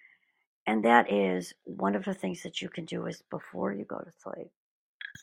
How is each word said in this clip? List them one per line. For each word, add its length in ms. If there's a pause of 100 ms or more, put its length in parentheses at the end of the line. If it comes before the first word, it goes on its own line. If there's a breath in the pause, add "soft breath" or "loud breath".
(680 soft breath)
And 180
that 260
is, 420 (100)
one 320
of 100
the 80
things 300
that 180
you 80
can 160
do 220
is 240
before 420
you 120
go 120
to 140 (100)
sleep, 300 (720)